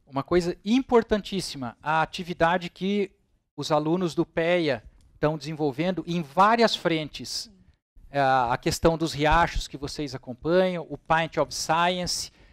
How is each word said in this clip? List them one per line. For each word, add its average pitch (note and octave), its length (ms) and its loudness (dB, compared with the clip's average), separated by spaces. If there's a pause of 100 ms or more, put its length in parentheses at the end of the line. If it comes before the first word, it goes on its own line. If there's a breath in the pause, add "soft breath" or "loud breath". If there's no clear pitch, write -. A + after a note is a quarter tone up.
uma C3+ 160 -4
coisa F3 440 0
importantíssima, G3+ 1160 0
a D#3+ 200 0
atividade E3 680 -2
que G3 420 -4 (440)
os C#3+ 160 -4
alunos D#3 420 2
do E3 120 0
pea E3 580 0 (300)
estão D#3 240 -2
desenvolvendo D#3 680 -2
em E3+ 160 -2
várias G#3 540 4
frentes. D#3 720 -4 (600)
É, C#3+ 100 -2
a C3 420 2
questão E3 360 0
dos D#3+ 160 -4
riachos D3+ 560 2
que D3 80 -14
vocês C#3 360 -8
acompanham, E3+ 760 -2
o C#3+ 80 -10
Pint D#3+ 400 -2
of C3+ 160 0
Science, F3 760 -2 (240 soft breath)